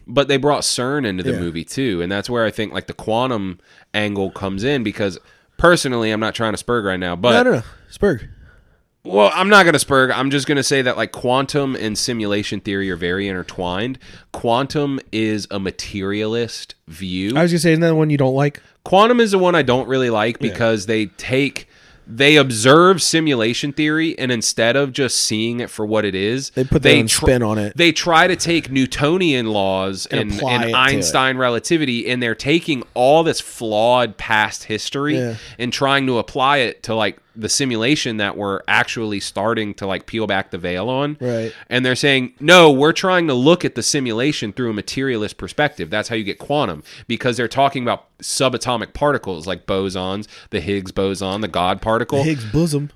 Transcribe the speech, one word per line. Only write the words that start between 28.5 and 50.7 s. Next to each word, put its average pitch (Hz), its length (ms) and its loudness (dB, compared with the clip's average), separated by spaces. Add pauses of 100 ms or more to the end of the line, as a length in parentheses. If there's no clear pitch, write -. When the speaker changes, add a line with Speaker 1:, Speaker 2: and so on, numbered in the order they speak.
Speaker 1:
Newtonian 139 760 0
laws 95 600 -2
Speaker 2:
And 117 140 -2
Speaker 1:
and, 104 140 -4
Speaker 2:
apply 123 200 -4
Speaker 1:
and 120 100 0
Speaker 2:
it - 40 -2
to - 40 -2
it. 120 40 0
Speaker 1:
Einstein 131 600 0
relativity, 127 720 -2
and 127 140 -2
they're 113 120 -2
taking 147 480 -2 (120)
all 143 280 4
this 160 180 -2
flawed 117 760 0
past 107 480 0
history 139 520 -4
Speaker 2:
Yeah. 120 180 -4 (240)
Speaker 1:
and 117 160 -6
trying 139 320 0
to 123 120 2
apply 139 400 0
it 117 260 -2
to, 110 100 -4
like, 107 240 -2 (180)
the 107 120 -6
simulation 123 720 -2
that 101 180 -4
we're 98 320 -4
actually 107 500 0
starting 104 560 -4
to, - 140 -10
like, 92 180 -6
peel 110 180 -4
back 98 280 -2
the 92 60 -8
veil 90 300 -4
on. 143 300 -4
Speaker 2:
Right. 113 340 -4 (160)
Speaker 1:
And 127 160 0
they're 127 120 0
saying, 135 420 0
"No, 165 320 10
we're 143 220 4
trying 180 340 0
to 139 80 0
look 135 300 4
at 135 100 -4
the 113 80 -6
simulation 127 680 -2
through 123 180 -4
a - 20 -2
materialist 107 640 -4
perspective." 95 540 -4
That's 104 180 -4
how 117 60 -6
you 110 80 -4
get - 160 -8
quantum, 110 460 -4 (240)
because 117 280 -2
they're 117 120 -2
talking 135 340 0
about 113 220 -4 (180)
subatomic 123 720 -2
particles 95 540 -4
like 90 180 -8
bosons, 95 600 -4 (220)
the 101 100 -4
Higgs 95 320 -4